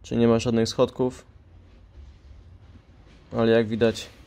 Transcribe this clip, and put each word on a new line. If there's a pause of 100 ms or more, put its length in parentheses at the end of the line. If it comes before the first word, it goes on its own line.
czy
nie
ma
żadnych
schodków. (2000)
Ale
jak
widać (180)